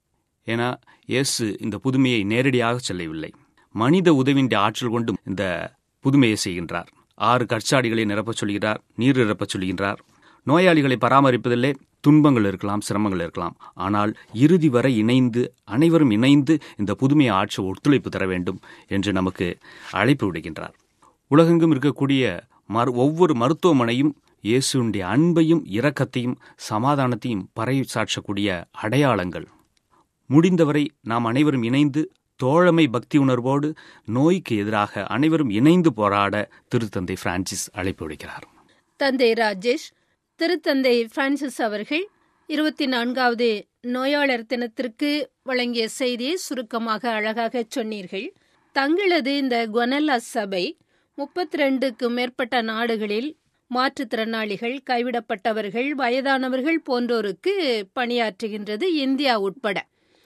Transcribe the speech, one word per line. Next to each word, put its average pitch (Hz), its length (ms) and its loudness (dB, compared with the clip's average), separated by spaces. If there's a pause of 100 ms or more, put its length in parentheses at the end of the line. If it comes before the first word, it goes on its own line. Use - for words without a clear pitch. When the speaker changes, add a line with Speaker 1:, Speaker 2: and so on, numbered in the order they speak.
(460)
Speaker 1:
ஏன்னா 120 280 -4 (320)
இயேசு 120 540 -2
இந்த 107 180 -10
புதுமையை 127 460 2
நேரடியாக 120 540 0
சொல்லவில்லை, 80 540 -8 (400)
மனித 165 420 4
உதவியின் 135 360 2
ஆற்றல் 110 400 0
கொண்டு 113 240 -2 (100)
இந்த 92 480 -6 (280)
புதுமையை 131 440 4
செய்கின்றார். 87 420 -6 (280)
ஆறு 117 320 2
கற்சாடிகளை 113 580 0
நிரப்பச் 107 320 -4
சொல்கிறார், 104 460 -4 (140)
நீர் 127 220 2
நிரப்பச் 104 380 0
சொல்கின்றார். 95 400 -4 (480)
நோயாளிகளை 151 560 4
பராமரிப்பதிலே 127 760 2 (260)
துன்பங்கள் 147 440 6
இருக்கலாம், 101 360 -2
சிரமங்கள் 98 400 -2
இருக்கலாம், 85 360 -8 (180)
ஆனால் 104 400 0 (180)
இறுதி 156 360 4
வரை 120 280 2
இணைந்து, 120 580 2 (100)
அனைவரும் 156 460 4
இணைந்து 139 480 4 (180)
இந்த 101 180 -2
புதுமையை 135 380 4
ஆற்ற 101 300 -2
ஒத்துழைப்பு 101 480 0
தர 95 160 -2
வேண்டும் 92 340 -4 (260)
என்று 98 260 -2
நமக்கு 92 460 -2 (320)
அழைப்பு 107 420 2
விடுகின்றார். 80 420 -10 (540)
உலகெங்கும் 165 460 6
இருக்கக்கூடிய 131 640 0 (340)
மரு-, 120 200 0
ஒவ்வொரு 151 400 4
மருத்துவமனையும் 135 800 2 (300)
இயேசுவினுடைய 113 600 0
அன்பையும் 160 600 4
இரக்கத்தையும் 127 720 -2 (340)
சமாதானத்தையும் 123 760 -2 (160)
பறைசாற்றக்கூடிய 107 1120 -4
அடையாளங்கள். 107 760 -2 (800)
முடிந்தவரை 151 640 2 (100)
நாம் 117 240 -4
அனைவரும் 135 380 0
இணைந்து 143 500 0 (240)
தோழமை 165 520 4
பக்தி 120 300 -2
உணர்வோடு 135 560 0 (300)
நோய்க்கு 135 520 0
எதிராக 104 500 -2
அனைவரும் 147 440 0
இணைந்து 156 420 4
போராட 101 580 0 (240)
திருத்தந்தை 98 480 -4
பிரான்சிஸ் 92 500 -6
அழைப்பு 90 360 -6
விடுக்கிறார். - 340 -14 (540)
Speaker 2:
தந்தை 254 360 0
ராஜேஷ், 220 540 -2 (520)
திருத்தந்தை 269 760 0
பிரான்சிஸ் 277 480 -2
அவர்கள் 226 460 -4 (380)
இருபத்தி 302 400 -2
நான்காவது 240 840 0 (120)
நோயாளர் 254 640 -2
தினத்திற்கு 254 840 -4 (120)
வழங்கிய 240 460 -2
செய்தியை 247 480 -4
சுருக்கமாக 233 760 -6
அழகாக 220 580 -4
சொன்னீர்கள். 214 640 -8 (380)
தங்களது 294 640 0
இந்த 240 360 -2
கொனல்லா 262 440 0
சபை 208 600 -6 (420)
முப்பத்திரெண்டுக்கு 269 920 -2
மேற்பட்ட 247 540 -4
நாடுகளில் 220 720 -4 (380)
மாற்றுத்திறனாளிகள், 226 1040 -4 (120)
கைவிடப்பட்டவர்கள், 233 1000 -4
வயதானவர்கள் 262 1000 -2
போன்றோருக்கு 240 920 -2 (100)
பணியாற்றுகின்றது, 220 880 -4
இந்தியா 269 560 0
உட்பட. 196 480 -4 (400)